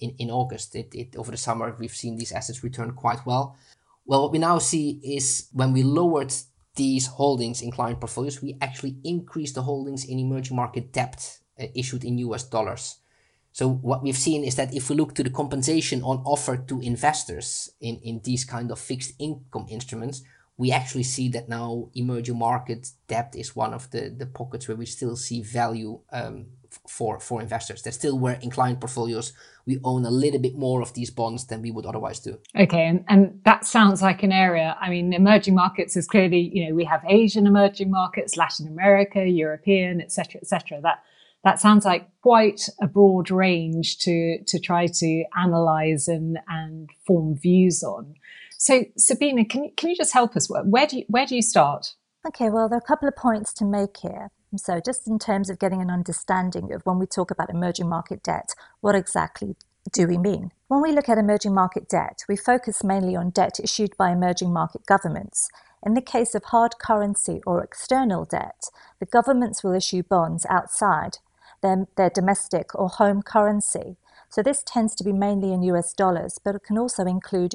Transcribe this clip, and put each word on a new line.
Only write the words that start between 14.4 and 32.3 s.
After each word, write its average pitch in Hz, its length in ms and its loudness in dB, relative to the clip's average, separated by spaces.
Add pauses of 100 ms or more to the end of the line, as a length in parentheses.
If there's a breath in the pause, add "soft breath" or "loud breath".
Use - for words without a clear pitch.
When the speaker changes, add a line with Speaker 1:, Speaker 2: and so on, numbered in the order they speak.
Speaker 1:
is 127 120 -4
that 135 180 -4
if 135 160 -6
we 147 60 0
look 147 180 0
to 143 80 -2
the 127 80 -2
compensation 139 720 -2
on 131 220 -2
offer 139 320 -2
to 131 240 -6
investors - 880 -4 (100)
in, 117 220 -6
in 113 200 -8
these 127 220 -2
kind 120 260 -8
of 120 80 -10
fixed - 400 -10
income 139 520 -10
instruments, 120 520 -10 (340 soft breath)
we 127 160 0
actually 127 320 -2
see 127 260 -4
that 117 180 -8
now 117 460 -8
emerging 123 440 -6
market 117 520 -4 (160)
debt 117 300 -6
is - 180 -12
one 113 200 -6
of 120 160 -14
the, 110 180 -8
the 123 180 -12
pockets 127 400 -12
where 110 100 -6
we 117 100 -10
still 120 280 -8
see 123 260 -8
value, 113 600 -6 (120)
um, 113 340 -10 (220)
f-, - 200 -20
for, 110 320 -6
for 117 200 -8
investors. 117 400 -10
That's - 160 -12
still 139 220 -2
where 127 240 -2
in 123 80 -6
client 127 300 0
portfolios, 117 520 -6 (340 soft breath)
we 131 180 -2
own 127 200 0
a 117 60 -2
little 135 300 2
bit 127 160 -2
more 127 260 0
of 117 120 -8
these 120 160 -8
bonds 117 360 -6
than 110 160 -8
we 117 80 -6
would 110 160 -10
otherwise 107 320 -8
do. - 220 -12 (180)